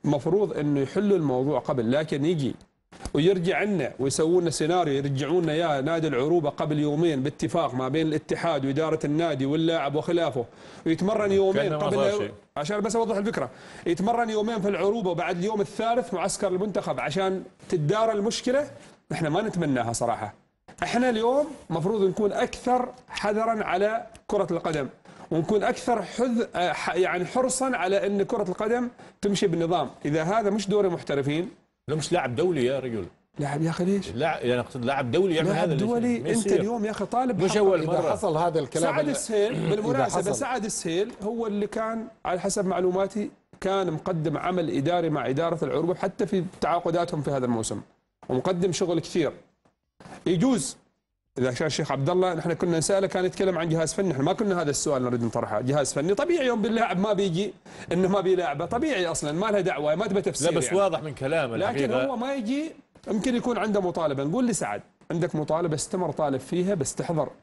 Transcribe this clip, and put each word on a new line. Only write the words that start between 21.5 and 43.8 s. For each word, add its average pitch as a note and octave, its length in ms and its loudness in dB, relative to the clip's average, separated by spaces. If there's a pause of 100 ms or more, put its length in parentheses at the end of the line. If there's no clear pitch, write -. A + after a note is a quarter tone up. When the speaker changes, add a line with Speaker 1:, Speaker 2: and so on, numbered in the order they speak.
Speaker 1:
مفروض F#3+ 380 0
نكون G3+ 240 0
أكثر B3 560 0 (200)
حذرًا A3 560 -2
على G#3 420 0 (200)
كرة F#3+ 240 0
القدم، E3 380 -2 (420)
ونكون F3+ 320 2
أكثر A#3 400 0
حذ-، A#3 440 0 (100)
آه، F3 160 2
ح-، - 220 -2
يعني F3+ 300 2
حرصًا B3+ 520 0
على F#3 300 0
أن G3+ 160 0
كرة G3+ 260 -2
القدم A#3 400 -2 (320)
تمشي G3+ 260 2
بالنظام. E3 440 0 (140)
إذا D#3 180 2
هذا G3+ 280 2
مش G3 180 -2
دور G3+ 180 4
المحترفين. D3 640 -2 (380)
Speaker 2:
لا، C3+ 60 0
مش D#3 180 -2
لاعب C3+ 240 0
دولي D#3 280 2
يا C3 140 2
رجل. A2+ 280 -4 (320)
Speaker 1:
لاعب C#3+ 240 -2
يا E3 80 2
أخي E3+ 140 -2
ليش؟ F#3+ 260 0
Speaker 2:
لا، D3+ 300 -2
يعني B2 200 2
أقصد A#2+ 240 -6
لاعب C3+ 260 0
دولي E3+ 240 4
يعمل D#3+ 140 2
Speaker 1:
لاعب - 160 2
Speaker 2:
هذا E3 100 0
الشيء. F#3 140 0
Speaker 1:
دولي، A#3+ 300 0
Speaker 2:
ما C3 100 -4
Speaker 1:
أنت A3 80 2
Speaker 2:
يصير. G3 240 2
Speaker 1:
اليوم G#3+ 240 -2
يا G#3+ 60 -2
أخي G#3 160 -4
طالب A#3+ 320 0
Speaker 2:
مش E3+ 60 2
Speaker 1:
بحقك. F#3+ 120 2
Speaker 2:
أول F#3+ 240 6
Speaker 3:
إذا D#3 100 -2
Speaker 2:
مرة. D#3+ 200 2
Speaker 3:
حصل E3 260 0
هذا D#3+ 240 2
الكلام D#3 340 0
Speaker 1:
سعد D4+ 100 2
Speaker 3:
ال- D4 60 0
Speaker 1:
السهيل، A3 420 0
Speaker 3:
إذا E3 220 0
Speaker 1:
بالمناسبة A#3+ 460 0
Speaker 3:
حصل. F3 140 0
Speaker 1:
سعد A#3+ 300 -2
السهيل G3 480 -2 (100)
هو A3+ 240 -4
اللي G#3 200 -2
كان A3+ 400 -4 (180)
على F3 160 0
حسب G3 260 -2
معلوماتي F#3 640 0 (300)
كان F#3+ 320 0